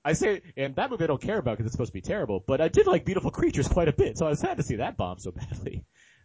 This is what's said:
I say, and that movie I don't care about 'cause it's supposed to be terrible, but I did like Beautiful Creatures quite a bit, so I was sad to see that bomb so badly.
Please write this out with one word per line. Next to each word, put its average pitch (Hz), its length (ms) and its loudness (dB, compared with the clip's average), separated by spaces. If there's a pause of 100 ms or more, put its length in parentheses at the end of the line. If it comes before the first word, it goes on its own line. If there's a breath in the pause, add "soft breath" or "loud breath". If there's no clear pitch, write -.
I 156 120 2
say, 190 260 2 (160)
and 135 200 -2
that 240 140 0
movie 220 140 -2
I - 40 2
don't 139 120 0
care 202 160 -2
about 120 220 -2
'cause 110 80 -2
it's 110 60 -6
supposed - 180 -4
to - 20 -16
be 95 80 -8
terrible, 117 460 -4
but 135 160 2
I 160 60 4
did 415 180 6
like - 180 4
Beautiful 185 260 0
Creatures - 380 2
quite 170 200 4
a 143 40 4
bit, - 240 2
so 165 80 0
I 156 60 2
was 151 80 0
sad 359 180 -2
to 165 60 0
see 123 140 -4
that 120 200 -4
bomb 90 220 -4
so 92 140 -10
badly. - 520 -8 (400 soft breath)